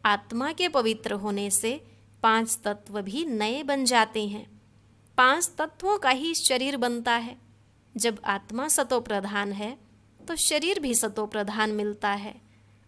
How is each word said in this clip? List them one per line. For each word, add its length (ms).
आत्मा 460
के 180
पवित्र 420
होने 380
से 380
पांच 400
तत्व 380
भी 240
नए 380
बन 220
जाते 420
हैं। 340
पांच 400
तत्वों 420
का 100
ही 260
शरीर 420
बनता 340
है। 260
जब 280
आत्मा 420
सतो 320
प्रधान 520
है 260
तो 80
शरीर 440
भी 160
सतो 300
प्रधान 460
मिलता 380
है। 320